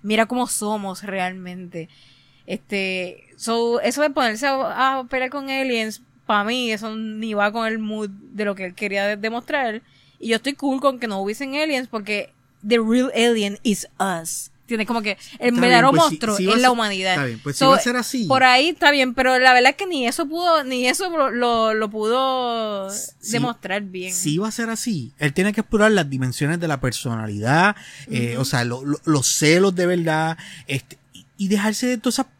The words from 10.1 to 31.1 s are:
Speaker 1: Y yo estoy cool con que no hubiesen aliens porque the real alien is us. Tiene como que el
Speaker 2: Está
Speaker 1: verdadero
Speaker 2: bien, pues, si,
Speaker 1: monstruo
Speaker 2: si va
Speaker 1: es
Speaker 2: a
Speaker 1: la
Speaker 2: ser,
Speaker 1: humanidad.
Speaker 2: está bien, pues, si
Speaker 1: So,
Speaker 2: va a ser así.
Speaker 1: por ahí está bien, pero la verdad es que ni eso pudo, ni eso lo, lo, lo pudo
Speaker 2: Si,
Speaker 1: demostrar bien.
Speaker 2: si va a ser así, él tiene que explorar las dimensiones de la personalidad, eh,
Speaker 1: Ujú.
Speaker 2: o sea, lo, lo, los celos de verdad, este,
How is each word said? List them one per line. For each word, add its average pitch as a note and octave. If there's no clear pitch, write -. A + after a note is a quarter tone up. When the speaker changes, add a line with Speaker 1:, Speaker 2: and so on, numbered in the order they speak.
Speaker 1:
Y A3+
yo A3+
estoy C#4
cool C4+
con C4+
que A#3+
no G3
hubiesen C4
aliens C#4+
porque G#3
the A#3
real A#3
alien A3
is G#3
us. F3
Tiene A3
como A#3
que G#3
el A#3+
Speaker 2:
Está A#3+
Speaker 1:
verdadero B3
Speaker 2:
bien, -
pues, D#4+
si, -
Speaker 1:
monstruo G#3+
Speaker 2:
si F#3
va G3
Speaker 1:
es A#3
Speaker 2:
a A#3+
Speaker 1:
la B3+
Speaker 2:
ser, B3
Speaker 1:
humanidad. G3
Speaker 2:
está D3
bien, A2+
pues, -
si -
Speaker 1:
So, C4+
Speaker 2:
va C4+
a -
ser B3
así. A#3+
Speaker 1:
por C4
ahí B3+
está D4+
bien, C4
pero B3+
la B3+
verdad B3+
es -
que G4+
ni C#4
eso C#4+
pudo, D#4+
ni B3+
eso F#4
lo, D4
lo, A3+
lo A3
pudo A3+
Speaker 2:
Si, -
Speaker 1:
demostrar A#3
bien. F#3
Speaker 2:
si D3+
va G#3+
a G#3+
ser A3+
así, F3+
él D3
tiene G3+
que A3
explorar G#3+
las E3+
dimensiones C3+
de E3+
la C#3
personalidad, A#2+
eh, A#2+
Speaker 1:
Ujú. B2
Speaker 2:
o C3
sea, B2
lo, B2
lo, C#3+
los D3
celos F3+
de F3+
verdad, D#3+
este, -